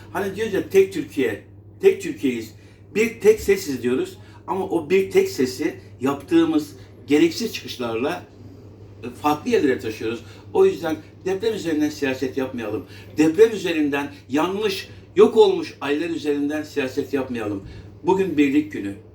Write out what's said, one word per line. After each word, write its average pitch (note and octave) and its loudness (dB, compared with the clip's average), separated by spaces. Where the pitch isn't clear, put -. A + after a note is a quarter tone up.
Hani G3 -4
diyoruz G#3 -4
ya, E3 -2
"Tek F#3+ 4
Türkiye, C3 -2
tek F#3+ 4
Türkiye'yiz, A#2+ -4
bir A3 0
tek G#3+ 6
sesiz." D#3 0
diyoruz. C3 -2
Ama F#3 -4
o D#3+ -4
bir F#3+ 2
tek G3 4
sesi D3+ -2
yaptığımız D3+ 0
gereksiz E3 2
çıkışlarla, A#2+ -6
e, B2 -10
farklı D3+ -2
yerlere D3+ 2
taşıyoruz. A2+ -6
O F#3+ 6
yüzden D#3+ -2
deprem F#3+ -2
üzerinden D#3 -2
siyaset C3 -4
yapmayalım. A#2 -6
Deprem D#3+ 6
üzerinden, D3+ -2
yanmış, F#3+ -2
yok A3+ 6
olmuş F#3 4
aileler D3 -2
üzerinden D3 -2
siyaset C3+ -4
yapmayalım. A#2 -4
Bugün F#3 0
birlik D3 2
günü, G2+ -8